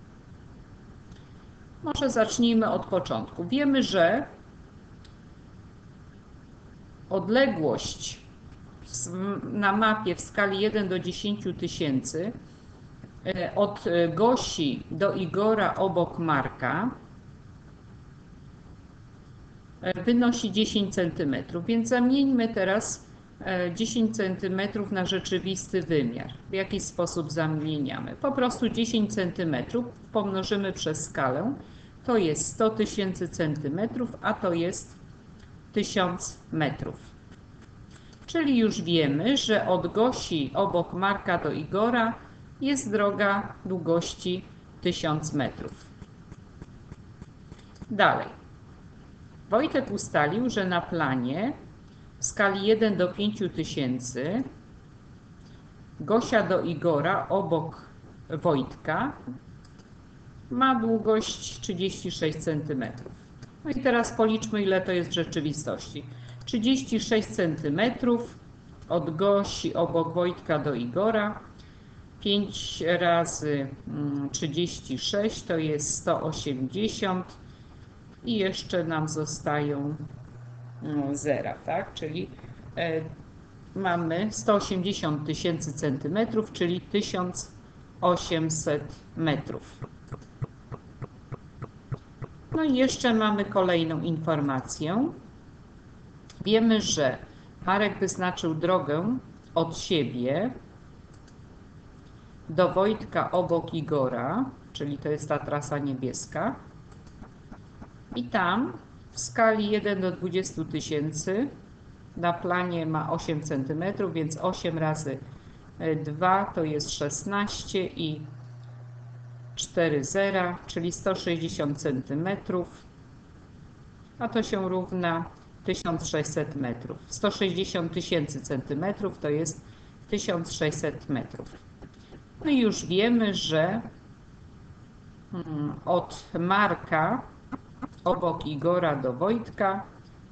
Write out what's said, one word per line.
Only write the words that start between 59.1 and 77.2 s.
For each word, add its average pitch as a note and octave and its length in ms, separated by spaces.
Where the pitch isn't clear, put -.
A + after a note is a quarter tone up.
ma B3+ 240
długość A3 840
trzydzieści F#3 500
sześć D#3 260
centymetrów. D3+ 720
No D4+ 60
i - 40
teraz A#3+ 360
policzmy, A3 500
ile F#3+ 200
to F#3 100
jest F3 180
w - 40
rzeczywistości. C#3+ 920
Trzydzieści B3 540
sześć G#3+ 280
centymetrów F#3+ 1120
od D#3+ 260
Gosi, G3 600
obok E3 380
Wojtka, F3 460
do C#3 140
Igora. G#3 640
Pięć G3+ 640
razy, D#3+ 680
mm, C#3+ 420
trzydzieści D#3 680
sześć - 460
to E3+ 140
jest D3+ 380
sto - 260
osiemdziesiąt F3+ 1160